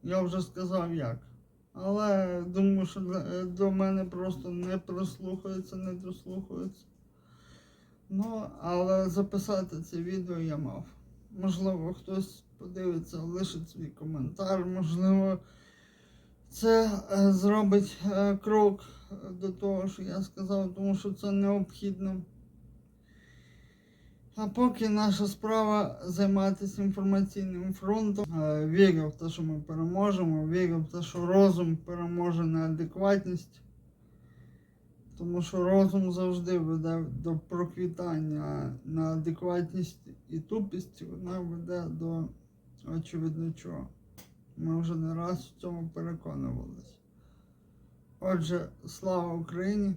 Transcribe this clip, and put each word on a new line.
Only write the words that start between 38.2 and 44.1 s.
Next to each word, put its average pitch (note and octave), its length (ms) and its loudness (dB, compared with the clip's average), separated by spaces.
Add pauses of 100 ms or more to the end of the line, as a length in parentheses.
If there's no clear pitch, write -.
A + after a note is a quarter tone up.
а C#3 460 -6
неадекватність D#3+ 1200 -2 (200)
і E3 120 -6
тупість, G3 640 -6
вона F3+ 380 -8
веде E3+ 500 -6
до, E3 380 -4 (680)
очевидно, D#3+ 560 -4
чого. D#3+ 360 -10 (680)